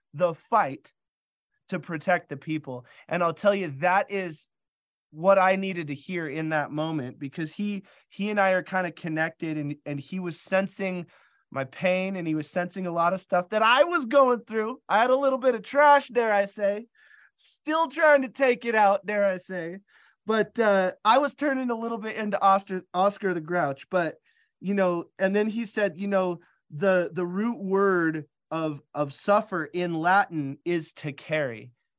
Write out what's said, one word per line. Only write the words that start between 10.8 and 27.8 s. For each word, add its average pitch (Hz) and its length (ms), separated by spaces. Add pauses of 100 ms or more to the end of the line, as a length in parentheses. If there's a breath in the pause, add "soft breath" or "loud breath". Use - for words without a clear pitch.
my 135 140
pain, 185 520
and 170 120
he 156 60
was 151 160
sensing 180 360
a 170 60
lot 170 220
of 185 80
stuff 180 280
that 214 120
I 247 220
was 349 200
going 247 360
through. 220 480
I 190 100
had 247 120
a 262 60
little 269 220
bit 247 160
of 214 80
trash, 285 460
dare 226 260
I 202 100
say, 202 420 (500 soft breath)
still 320 520
trying 302 340
to 254 60
take 247 380
it 233 80
out, 202 320
dare 208 180
I 185 140
say. 180 400 (480 soft breath)
But, 214 320
uh, 196 340 (100)
I 220 140
was 277 180
turning 262 360
a 226 80
little 233 200
bit 214 180
into 214 260
Oscar, 196 400 (100)
Oscar 196 400
the 170 80
Grouch, 156 500
but, 170 260 (440)
you 190 140
know, 180 300 (140)
and 190 160
then 208 120
he 226 180
said, 202 320
you 196 120
know, 185 320 (300 soft breath)
the, 180 400
the 175 160
root 202 320
word 185 680 (240)